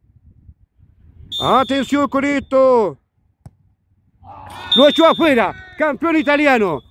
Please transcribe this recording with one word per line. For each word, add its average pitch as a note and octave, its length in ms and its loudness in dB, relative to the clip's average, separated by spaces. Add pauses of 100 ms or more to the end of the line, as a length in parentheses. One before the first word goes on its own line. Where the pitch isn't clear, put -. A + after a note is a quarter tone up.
(1400)
Atención C4 680 0
con C4+ 160 -2
esto. C4 760 0 (1800)
Lo C4+ 100 6
echó D4+ 180 2
afuera. C4 480 2 (240)
Campeón D#4 420 -2
italiano. C4+ 720 0